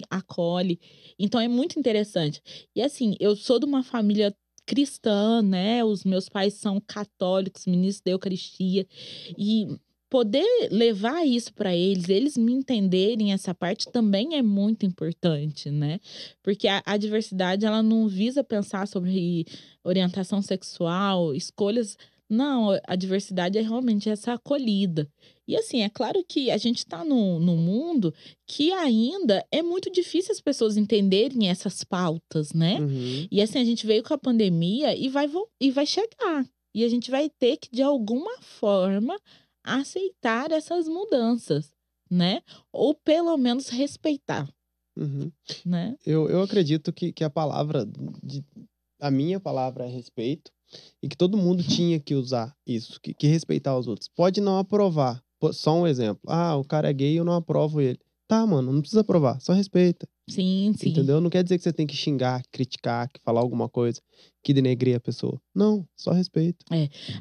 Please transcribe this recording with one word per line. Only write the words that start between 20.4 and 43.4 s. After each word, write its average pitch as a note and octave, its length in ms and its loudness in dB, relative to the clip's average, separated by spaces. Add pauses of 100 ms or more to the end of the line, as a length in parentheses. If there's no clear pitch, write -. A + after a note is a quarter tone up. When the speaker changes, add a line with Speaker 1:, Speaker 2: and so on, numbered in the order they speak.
Speaker 1:
sexual, F3+ 920 -2
escolhas. G#3 640 -4 (340)
Não, A#3+ 400 2 (160)
a - 100 -4
diversidade F#3+ 640 -2
é - 20 0
realmente A3 480 0
essa G#3+ 260 -4
acolhida. G3+ 720 0 (420)
E - 80 -2
assim, E4 260 0
é G3+ 80 0
claro F4 360 -2
que C4+ 240 -2
a D#3+ 60 2
gente A#3 300 -2
tá E4+ 180 -10
num, G#3 360 2
num F3 160 4
mundo G3+ 580 0 (320)
que D#4 260 0
ainda B3+ 760 2
é D#4 120 0
muito F4+ 280 -4
difícil F4+ 420 -2
as - 80 -6
pessoas A3+ 360 0
entenderem G#3 720 2
essas - 340 -4
pautas, E3 680 -4
né? E3 280 2
Speaker 2:
Uhum. C3+ 520 -4
Speaker 1:
E G3 100 2
assim, A3 160 0
a B3 60 2
gente A#3 220 0
veio A3 180 2
com D#4 100 -4
a C#4 40 0
pandemia G#3+ 800 2
e C4 120 -4
vai C#4 180 0
vo-, F4 220 -4 (120)
e C4+ 120 4
vai C#4 140 0
chegar. F4+ 600 -2 (280)
E A3 100 0
a A#3+ 40 2
gente A#3+ 220 -2
vai C#4+ 180 0
ter C4 280 0
que, - 140 -14
de A#3+ 120 -2
alguma C#4 580 0
forma, G3+ 760 0 (520)
aceitar C#4 840 -2
essas D#4+ 340 -2
mudanças, B3 840 -2 (400)
né? F3+ 320 2 (300)
Ou C#4+ 220 2
pelo E4 420 2
menos B3 320 0